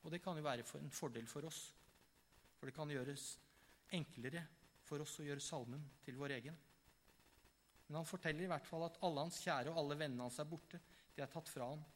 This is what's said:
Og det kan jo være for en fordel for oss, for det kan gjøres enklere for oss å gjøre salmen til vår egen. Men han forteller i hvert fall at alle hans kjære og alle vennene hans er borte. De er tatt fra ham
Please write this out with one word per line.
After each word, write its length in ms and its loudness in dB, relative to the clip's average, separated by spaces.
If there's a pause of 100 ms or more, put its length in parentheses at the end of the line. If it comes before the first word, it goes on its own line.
Og 80 -4
det 140 0
kan 100 2
jo 80 0
være 240 2
for 160 -6
en 80 -4
fordel 380 -2
for 180 -4
oss, 140 -6 (960)
for 100 -6
det 80 -6
kan 160 0
gjøres 380 0 (680)
enklere 480 -2 (400)
for 220 -2
oss 160 -6
å 80 -4
gjøre 180 0
salmen 400 -2 (160)
til 160 -6
vår 220 2
egen. 220 -8 (1200)
Men 140 0
han 100 -2
forteller 320 2
i 80 2
hvert 160 0
fall 220 2
at 180 -12
alle 160 6
hans 160 0
kjære 320 4
og 80 4
alle 240 4
vennene 240 2
hans 160 -2
er 80 -2
borte. 320 -8 (320)
De 80 0
er 80 -2
tatt 180 -4
fra 220 0
ham 80 -2 (160)